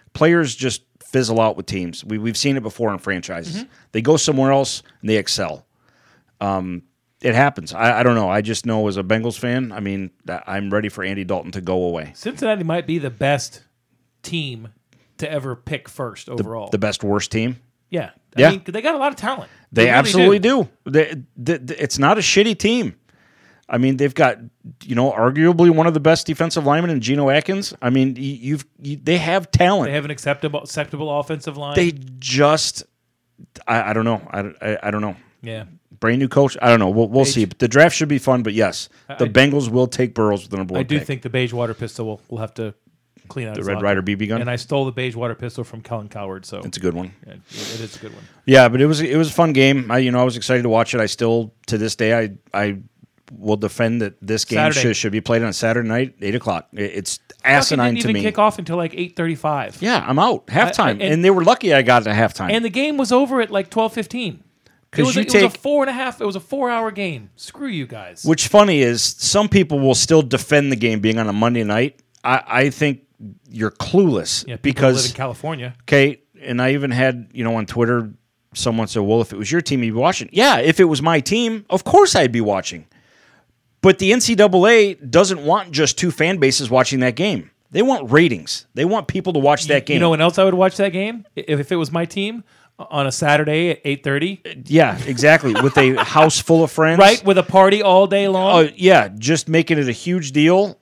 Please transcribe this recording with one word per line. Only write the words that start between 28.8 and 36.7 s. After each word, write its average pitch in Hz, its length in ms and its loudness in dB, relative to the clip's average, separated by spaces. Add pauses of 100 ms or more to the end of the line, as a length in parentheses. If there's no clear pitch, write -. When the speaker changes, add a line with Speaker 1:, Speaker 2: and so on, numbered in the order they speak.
Speaker 1:
y-, 143 180 -10
they 156 160 0
have 170 340 -2
talent. 180 380 0
Speaker 2:
They 139 60 -4
have 147 100 -4
an 147 60 -10
acceptable, 147 500 -6
acceptable 147 580 -8
offensive 147 360 -8
line. 143 200 -10
Speaker 1:
They 175 180 0 (260)
just, 143 640 0 (800)
I, 113 260 -2
I - 20 -2
don't 110 120 -2
know. 110 160 -2 (100)
I, 101 80 -8 (220)
I, 107 220 -6
I 104 80 -4
don't 107 100 -4
know. 104 140 -6 (260)
Speaker 2:
Yeah. 110 240 -12 (340)
Speaker 1:
Brand 117 200 0
new 135 80 0
coach. 139 340 2
I 123 60 2
don't 117 120 6